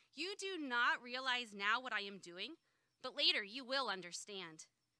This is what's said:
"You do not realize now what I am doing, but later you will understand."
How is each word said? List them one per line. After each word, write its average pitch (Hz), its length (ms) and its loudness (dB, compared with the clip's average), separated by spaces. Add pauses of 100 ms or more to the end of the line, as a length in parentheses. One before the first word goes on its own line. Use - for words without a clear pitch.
(140)
"You 370 240 -4
do 392 200 -4
not 254 440 4
realize 247 500 -2
now 208 300 4
what 247 120 -4
I 208 80 2
am 202 180 -6
doing, 190 380 -8 (440)
but 254 140 -6
later 294 280 4
you 233 220 -8
will 262 240 2
understand." 175 760 -6 (320)